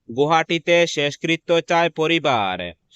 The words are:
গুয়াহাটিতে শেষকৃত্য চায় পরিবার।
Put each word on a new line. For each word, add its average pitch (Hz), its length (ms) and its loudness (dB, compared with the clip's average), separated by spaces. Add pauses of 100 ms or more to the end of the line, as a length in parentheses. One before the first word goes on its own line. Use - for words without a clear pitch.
(160)
গুয়াহাটিতে 165 680 2
শেষকৃত্য 160 760 -2
চায় 170 300 0
পরিবার। 120 800 -2 (240)